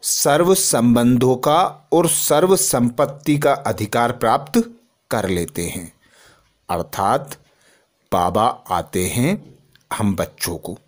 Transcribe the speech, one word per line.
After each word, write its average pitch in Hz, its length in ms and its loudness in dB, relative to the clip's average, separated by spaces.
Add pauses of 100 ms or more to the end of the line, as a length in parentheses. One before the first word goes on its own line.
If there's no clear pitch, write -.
सर्व 170 520 2
संबंधों 123 800 2
का 160 560 0
और 165 160 2
सर्व 165 480 2
संपत्ति 143 840 0
का 147 140 2
अधिकार 117 600 -2
प्राप्त 143 640 0 (360)
कर 104 180 -2
लेते 87 340 -4
हैं।" 85 300 -12 (760)
अर्थात 98 680 -4 (760)
बाबा 92 580 0
आते 90 360 -4
हैं 131 520 -4 (340)
हम 101 240 -2
बच्चों 82 400 -8
को - 320 -14